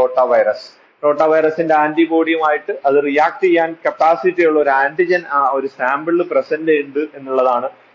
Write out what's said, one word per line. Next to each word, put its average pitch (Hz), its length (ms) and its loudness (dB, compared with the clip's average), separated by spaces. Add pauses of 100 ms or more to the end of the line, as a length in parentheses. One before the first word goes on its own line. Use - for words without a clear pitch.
rotavirus. 120 600 2 (420)
റോട്ടാവൈറസിന്റെ 156 720 0
ആന്റിബോഡിയുമായിട്ട് 160 1000 0 (140)
അത് 143 200 2
react 151 380 0
ചെയ്യാൻ 165 320 2 (100)
കപ്പാസിറ്റി 165 600 0
ഉള്ള 156 160 2
ഒരു 143 60 2 (120)
ആന്റിജൻ 175 400 -2 (160)
ആ 139 180 2
ഒരു 135 100 -4
സാമ്പിളിൽ 156 560 -2 (100)
പ്രസന്റ് 156 400 -2 (100)
ഉണ്ട് 139 160 -8 (200)
എന്നുള്ളതാണ് 131 500 -2 (260)